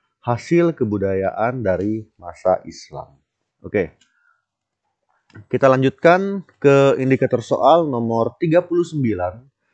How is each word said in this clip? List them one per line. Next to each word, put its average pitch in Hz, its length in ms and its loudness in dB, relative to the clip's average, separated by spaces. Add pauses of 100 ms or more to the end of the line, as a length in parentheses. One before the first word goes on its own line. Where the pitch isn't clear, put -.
(200)
hasil 165 560 -2
kebudayaan 101 880 -4
dari 101 400 -2 (160)
masa 92 480 -2
Islam. - 480 -18 (480)
Oke. 90 320 -4 (1300)
Kita 127 400 0
lanjutkan 175 720 2 (160)
ke 139 400 4
indikator 131 400 0
soal 151 480 2
nomor 117 560 -2
tiga 175 240 2
puluh 175 160 -2
sembilan, 117 640 -4 (280)